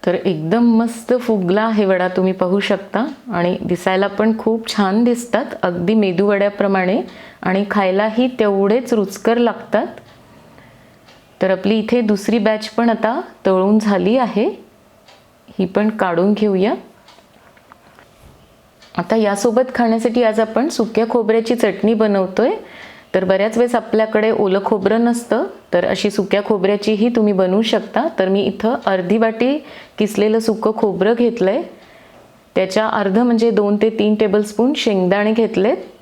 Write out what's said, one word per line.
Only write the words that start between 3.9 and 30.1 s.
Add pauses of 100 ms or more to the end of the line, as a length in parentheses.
पण
खूप
छान
दिसतात,
अगदी
मेदू
वड्याप्रमाणे, (420)
आणि
खायलाही (100)
तेवढेच
रुचकर
लागतात. (1500)
तर
आपली
इथे
दुसरी
बॅच
पण
आता (260)
तळून
झाली
आहे, (1000)
ही
पण
काढून
घेऊया. (2250)
आता
यासोबत
खाण्यासाठी
आज
आपण
सुक्या
खोबऱ्याची
चटणी
बनवतोय. (640)
तर
बऱ्याच
वेळेस
आपल्याकडे
ओलं
खोबरं
नसतं, (280)
तर
अशी
सुक्या
खोबऱ्याचीही
तुम्ही
बनवू
शकता. (120)
तर
मी
इथं (100)
अर्धी
वाटी (400)
किसलेलं